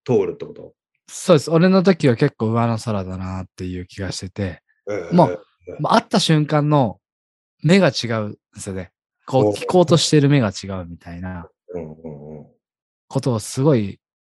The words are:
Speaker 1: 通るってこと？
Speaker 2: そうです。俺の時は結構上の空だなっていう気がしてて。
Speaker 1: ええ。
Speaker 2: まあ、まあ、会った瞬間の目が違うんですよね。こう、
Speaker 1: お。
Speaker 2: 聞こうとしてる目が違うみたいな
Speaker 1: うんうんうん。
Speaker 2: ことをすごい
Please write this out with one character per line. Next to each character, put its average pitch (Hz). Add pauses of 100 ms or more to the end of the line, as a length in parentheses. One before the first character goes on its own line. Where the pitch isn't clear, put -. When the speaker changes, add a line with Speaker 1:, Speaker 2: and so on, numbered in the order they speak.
Speaker 1:
通 120
る 90
っ -
て -
こ -
と？ - (340)
Speaker 2:
そ -
う 160
で -
す。 139
俺 170
の 190
時 170
は 120
結 147
構 110
上 117
の 113
空 104
だ 92
な 92
っ - (100)
て 95
い 90
う 90
気 -
が 90
し -
て 98
て。 90 (300)
Speaker 1:
え 92
え。 170
Speaker 2:
ま 175
あ、 123 (520)
ま 147
あ、 -
会 226
っ -
た 202
瞬 151
間 147
の 135 (600)
目 190
が 175
違 120 (120)
う 104
ん 107
で - (220)
す -
よ 98
ね。 92 (340)
こ 131
う、 104
Speaker 1:
お。 104
Speaker 2:
聞 -
こ 180
う 170
と 175
し -
て 151
る 139
目 143
が 110
違 - (160)
う 85
み 85
た 85
い 87
な 92 (240)
Speaker 1:
う 90
ん 85
う 80
ん 76
う -
ん。 - (600)
Speaker 2:
こ 135
と 135
を 113
す -
ご 147
い 104 (380)